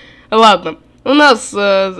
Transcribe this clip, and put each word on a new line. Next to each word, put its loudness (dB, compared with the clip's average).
Ладно, 0
у -2
нас, 2
э, -2